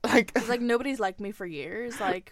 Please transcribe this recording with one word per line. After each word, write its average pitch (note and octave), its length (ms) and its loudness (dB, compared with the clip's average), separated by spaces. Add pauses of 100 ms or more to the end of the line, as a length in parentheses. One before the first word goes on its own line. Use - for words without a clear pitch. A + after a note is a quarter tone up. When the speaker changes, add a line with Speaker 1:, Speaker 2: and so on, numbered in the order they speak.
Speaker 1:
Like, A#3 320 4
Speaker 2:
It's A3+ 140 0
like, A#3+ 120 0
nobody's A#3+ 380 0
liked F#3+ 200 -2
me G3+ 120 -6
for G3+ 140 -10
years. F3 540 -8
Like, F#3 320 -2